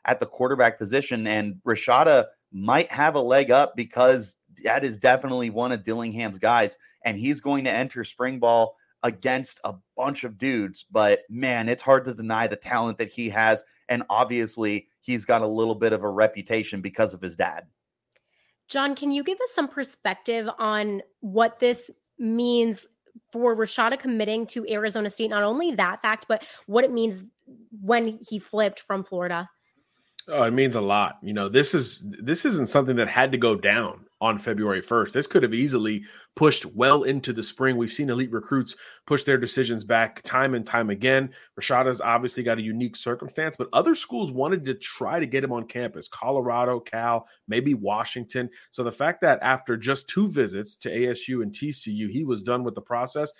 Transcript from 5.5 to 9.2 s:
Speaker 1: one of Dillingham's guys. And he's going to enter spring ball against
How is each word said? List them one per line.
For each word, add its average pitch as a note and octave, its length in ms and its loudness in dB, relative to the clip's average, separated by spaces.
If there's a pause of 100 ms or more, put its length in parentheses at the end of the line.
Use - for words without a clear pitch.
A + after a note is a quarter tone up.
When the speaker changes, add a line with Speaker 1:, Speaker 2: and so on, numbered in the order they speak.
Speaker 1:
one A#2+ 200 -2
of G#2 140 -4
Dillingham's A2+ 520 -4
guys. A2 400 4 (280)
And A2 120 -4
he's C#3 220 -2
going C#3 240 -2
to B2+ 80 -2
enter A#2 320 -4
spring B2+ 360 -6
ball A#2 360 4 (280)
against B2+ 600 -4